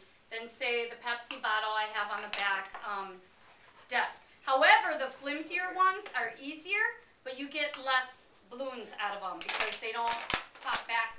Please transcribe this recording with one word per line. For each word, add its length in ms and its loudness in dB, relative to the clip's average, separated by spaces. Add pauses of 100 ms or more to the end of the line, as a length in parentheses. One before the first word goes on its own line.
(300)
than, 160 -8
say, 440 -2
the 60 -12
Pepsi 440 -6
bottle 320 0
I 220 0
have 180 -2
on 80 -2
the 160 -8
back, 340 0 (160)
um, 360 -6 (680)
desk. 360 0 (200)
However, 540 8
the 100 -2
flimsier 640 -4
ones 300 4 (100)
are 240 -2
easier, 640 0 (240)
but 140 -8
you 100 -6
get 300 -2
less 500 0 (220)
balloons 500 -8
out 160 -2
of 60 -10
them 160 -4
because 420 -2
they 120 -6
don't 200 0 (500)
pop 240 -2
back 320 -2